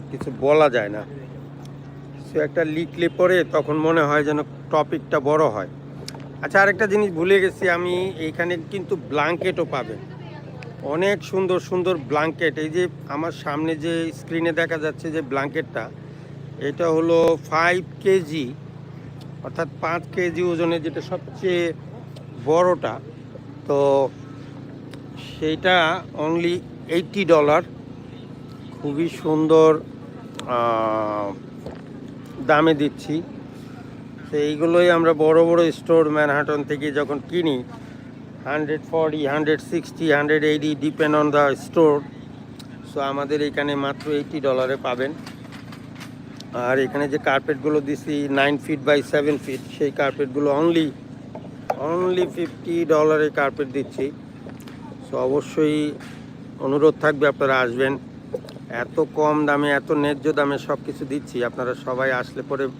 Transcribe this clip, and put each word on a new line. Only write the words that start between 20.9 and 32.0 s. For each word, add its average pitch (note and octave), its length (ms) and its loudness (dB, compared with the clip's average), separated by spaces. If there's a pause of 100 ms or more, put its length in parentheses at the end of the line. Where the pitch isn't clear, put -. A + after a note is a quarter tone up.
সবচেয়ে F3 720 -2 (720)
বড়টা। D#3 540 4 (680)
তো C#3 420 4 (1300)
সেইটা E3+ 640 2 (180)
only E3+ 360 0 (400)
eighty F#3 300 0
dollar, D3+ 360 8 (1200)
খুবই D3 280 0
সুন্দর, D#3 720 6 (680)
আহ, A2 840 2 (1120)